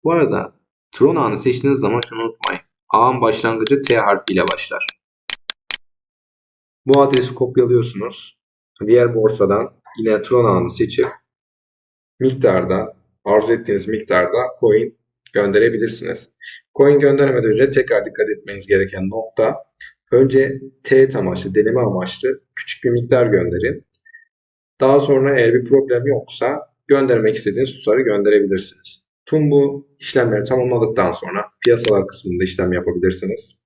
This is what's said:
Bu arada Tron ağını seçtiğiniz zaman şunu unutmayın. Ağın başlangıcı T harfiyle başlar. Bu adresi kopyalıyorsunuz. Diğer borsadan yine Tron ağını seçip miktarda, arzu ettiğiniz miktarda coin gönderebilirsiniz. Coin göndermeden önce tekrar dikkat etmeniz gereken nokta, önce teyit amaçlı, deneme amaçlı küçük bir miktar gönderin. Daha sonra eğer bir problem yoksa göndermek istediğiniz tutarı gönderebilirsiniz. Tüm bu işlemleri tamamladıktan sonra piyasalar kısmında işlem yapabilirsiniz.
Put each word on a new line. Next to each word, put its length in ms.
Bu 80
arada 480
Tron 240
ağını 220
seçtiğiniz 420
zaman 300
şunu 120
unutmayın. 400
Ağın 320
başlangıcı 600
T 160
harfiyle 460
başlar. 320
Bu 160
adresi 340
kopyalıyorsunuz. 1040
Diğer 280
borsadan 680
yine 220
Tron 240
ağını 260
seçip 360
miktarda, 760
arzu 280
ettiğiniz 340
miktarda 500
coin 380
gönderebilirsiniz. 1000
Coin 240
göndermeden 520
önce 200
tekrar 340
dikkat 240
etmeniz 380
gereken 420
nokta, 460
önce 500
teyit 320
amaçlı, 400
deneme 260
amaçlı 640
küçük 280
bir 60
miktar 380
gönderin. 580
Daha 180
sonra 400
eğer 140
bir 120
problem 400
yoksa 540
göndermek 480
istediğiniz 380
tutarı 280
gönderebilirsiniz. 1000
Tüm 260
bu 380
işlemleri 440
tamamladıktan 680
sonra 340
piyasalar 420
kısmında 360
işlem 300
yapabilirsiniz. 920